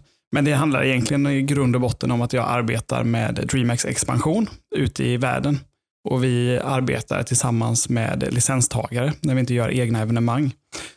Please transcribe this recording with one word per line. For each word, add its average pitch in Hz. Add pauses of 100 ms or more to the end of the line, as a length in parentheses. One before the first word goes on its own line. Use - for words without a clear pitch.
(320)
Men 143
det 151
handlar 135
egentligen 135
i 139
grund 139
och 123
botten 123
om 120
att 120
jag 123
arbetar 120
med 117
DreamHacks 120
expansion 151 (260)
ute 139
i 123
världen. 131 (500)
Och 127
vi 123
arbetar 131
tillsammans 117
med -
licenstagare 123
när 139
vi 131
inte 123
gör 120
egna 117
evenemang. 117 (440)